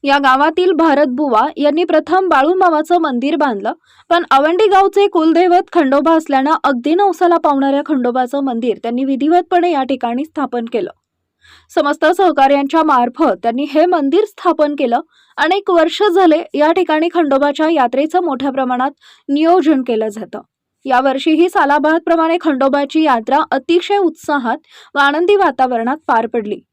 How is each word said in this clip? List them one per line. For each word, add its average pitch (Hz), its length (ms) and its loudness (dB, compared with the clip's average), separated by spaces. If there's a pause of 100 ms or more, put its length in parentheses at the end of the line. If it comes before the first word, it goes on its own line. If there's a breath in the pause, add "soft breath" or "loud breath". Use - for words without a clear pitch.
या 277 100 2
गावातील 302 540 2
भारत 302 360 2
बुवा 247 380 0 (100)
यांनी 294 280 0
प्रथम 349 440 0
बाळूमामाचं 330 720 2
मंदिर 285 380 -2
बांधलं, 240 360 -2 (360 soft breath)
पण 339 220 2
आवंडी 330 380 2
गावचे 392 400 2
कुलदैवत 349 520 2 (120)
खंडोबा 285 400 2
असल्यानं 294 380 0 (140)
अगदी 277 300 0
नवसाला 359 420 2
पावणाऱ्या 277 500 0
खंडोबाचं 254 540 -2
मंदिर 240 420 -2
त्यांनी 240 220 -4
विधिवतपणे 349 680 0
या 277 120 -2
ठिकाणी 247 420 -4
स्थापन 254 480 -8
केलं. 208 180 -6 (840 soft breath)
समस्त 302 320 0
सहकाऱ्यांच्या 285 760 2
मार्फत 247 600 0
त्यांनी 233 200 -4
हे 302 240 0
मंदिर 339 400 0
स्थापन 311 520 -2
केलं. 247 220 -2 (360 soft breath)
अनेक 381 340 -2
वर्ष 339 320 2
झाले 349 420 2 (100)
या 294 180 2
ठिकाणी 339 420 0
खंडोबाच्या 285 560 0
यात्रेचं 285 500 0
मोठ्या 277 300 -4
प्रमाणात 254 400 -4 (380 soft breath)
नियोजन 302 540 2
केलं 220 260 -4
जातं. 208 320 -12 (440)
यावर्षीही 269 640 0
सालाबादप्रमाणे 330 920 0
खंडोबाची 285 640 -2
यात्रा 254 360 0 (120)
अतिशय 339 460 -2
उत्साहात 294 600 -2 (380 soft breath)
व 285 40 -2
आनंदी 311 380 2
वातावरणात 262 600 0 (100)
पार 226 200 0
पडली. 208 340 -6 (120)